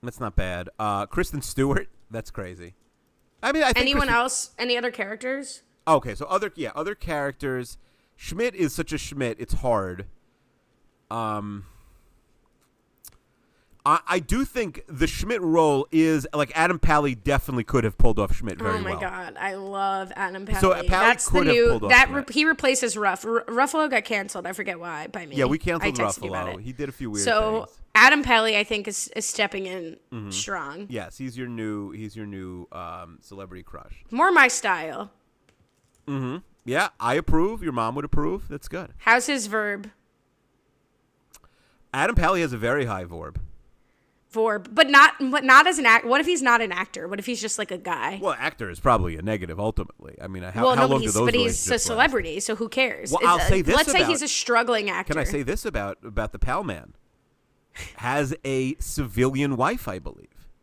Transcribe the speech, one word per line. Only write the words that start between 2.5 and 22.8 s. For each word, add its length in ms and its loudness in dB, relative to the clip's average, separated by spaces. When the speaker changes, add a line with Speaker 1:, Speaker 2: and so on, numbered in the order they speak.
Speaker 1:
I 80 0
mean, 100 2
I 40 4
think 120 2
Speaker 2:
Anyone 300 2
Speaker 1:
Kristen 80 2
Speaker 2:
else? 420 -2
Any 180 -2
other 140 -2
characters? 720 -8
Speaker 1:
Okay, 300 2
so 100 -10
other, 300 -2
yeah, 180 -6
other 220 -6
characters. 840 -6
Schmidt 380 -4
is 200 0
such 180 -6
a 60 -4
Schmidt, 400 -4
it's 160 -2
hard. 520 -2
Um, 560 -6
I, 240 4
I 100 2
do 260 0
think 440 -6
the 180 0
Schmidt 360 -2
role 500 4
is, 420 4
like, 220 0
Adam 240 2
Pally 340 4
definitely 480 -2
could 220 2
have 140 -2
pulled 200 8
off 160 2
Schmidt 240 -4
very 200 -2
Speaker 2:
Oh 20 -4
my 120 -4
Speaker 1:
well. 80 -6
Speaker 2:
God, 380 -10
I 160 -6
love 640 -4
Adam 300 -6
Pally. 140 0
Speaker 1:
So, 120 6
uh, 60 2
Pally 100 -6
Speaker 2:
That's 380 4
the 40 -2
Speaker 1:
could 160 4
have 100 6
Speaker 2:
new, 120 6
Speaker 1:
pulled 160 2
off 60 4
Speaker 2:
that 180 10
Speaker 1:
Schmidt. 200 -4
Speaker 2:
Ru-, 60 -12
he 120 4
replaces 500 0